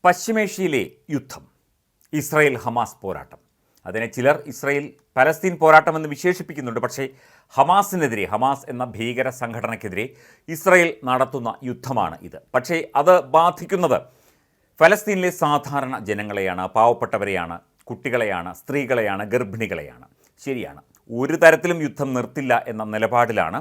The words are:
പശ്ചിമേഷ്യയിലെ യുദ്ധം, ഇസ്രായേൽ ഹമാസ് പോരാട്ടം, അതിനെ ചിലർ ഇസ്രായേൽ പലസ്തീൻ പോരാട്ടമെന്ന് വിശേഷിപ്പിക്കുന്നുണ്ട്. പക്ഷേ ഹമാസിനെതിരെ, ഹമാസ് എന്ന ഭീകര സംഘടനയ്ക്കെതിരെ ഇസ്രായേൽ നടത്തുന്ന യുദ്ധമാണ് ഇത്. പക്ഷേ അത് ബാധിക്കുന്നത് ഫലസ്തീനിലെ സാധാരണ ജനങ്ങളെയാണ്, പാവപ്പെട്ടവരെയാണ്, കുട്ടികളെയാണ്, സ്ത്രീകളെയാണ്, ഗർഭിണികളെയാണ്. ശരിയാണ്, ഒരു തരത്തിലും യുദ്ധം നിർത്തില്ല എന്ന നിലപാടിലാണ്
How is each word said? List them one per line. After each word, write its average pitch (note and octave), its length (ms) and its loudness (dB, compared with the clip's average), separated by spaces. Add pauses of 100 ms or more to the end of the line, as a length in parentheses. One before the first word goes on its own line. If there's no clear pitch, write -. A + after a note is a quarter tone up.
പശ്ചിമേഷ്യയിലെ F#3 760 0 (340)
യുദ്ധം, - 300 -8 (680)
ഇസ്രായേൽ D3 520 2
ഹമാസ് A#2 380 -4
പോരാട്ടം, D#2+ 380 -10 (460)
അതിനെ A2 200 -4 (100)
ചിലർ C3+ 200 2 (160)
ഇസ്രായേൽ C#3+ 320 -4 (320)
പലസ്തീൻ D#3+ 460 2
പോരാട്ടമെന്ന് D#3 500 6
വിശേഷിപ്പിക്കുന്നുണ്ട്. C#3+ 720 -4
പക്ഷേ C3+ 200 -6 (500)
ഹമാസിനെതിരെ, D3+ 720 2 (100)
ഹമാസ് C3 380 -2
എന്ന B2 120 -6 (120)
ഭീകര A#2+ 320 -4 (120)
സംഘടനയ്ക്കെതിരെ A2+ 680 -6 (420)
ഇസ്രായേൽ E3+ 420 4 (180)
നടത്തുന്ന B2+ 440 -2 (180)
യുദ്ധമാണ് A#2 480 -4 (100)
ഇത്. - 100 -18 (160)
പക്ഷേ C#3+ 240 0 (220)
അത് F3+ 140 6 (220)
ബാധിക്കുന്നത് E3+ 640 2 (840)
ഫലസ്തീനിലെ F#3 520 4 (100)
സാധാരണ C#3+ 520 -2 (160)
ജനങ്ങളെയാണ്, G2 560 -4 (120)
പാവപ്പെട്ടവരെയാണ്, G2+ 800 0 (320)
കുട്ടികളെയാണ്, G#2 640 -4 (100)
സ്ത്രീകളെയാണ്, A#2 600 -2 (100)
ഗർഭിണികളെയാണ്. F#2+ 720 -6 (340)
ശരിയാണ്, E2+ 380 -8 (300)
ഒരു C3+ 340 -2
തരത്തിലും E3 340 6 (100)
യുദ്ധം C3+ 280 -6
നിർത്തില്ല B2 460 -2 (100)
എന്ന G#2+ 120 -8 (100)
നിലപാടിലാണ് A2 680 0